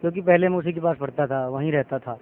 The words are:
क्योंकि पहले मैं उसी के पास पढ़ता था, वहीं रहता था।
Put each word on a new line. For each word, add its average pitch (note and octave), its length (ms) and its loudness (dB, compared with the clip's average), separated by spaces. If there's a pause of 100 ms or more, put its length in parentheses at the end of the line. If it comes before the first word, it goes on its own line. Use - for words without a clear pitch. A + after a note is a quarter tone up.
क्योंकि E3+ 200 -2
पहले F3+ 280 6
मैं F3+ 80 0
उसी E3+ 160 -2
के E3 60 -6
पास E3 180 0
पढ़ता C#3 300 -2
था, C3 200 -2
वहीं C#3 240 -2
रहता C#3 280 0
था। A#2+ 220 -10